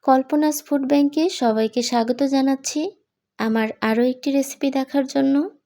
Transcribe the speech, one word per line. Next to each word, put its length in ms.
কল্পনাস 500
ফুড 240
ব্যাংকে 320
সবাইকে 400
স্বাগত 300
জানাচ্ছি 460
আমার 300
আরও 140
একটি 240
রেসিপি 320
দেখার 260
জন্য। 200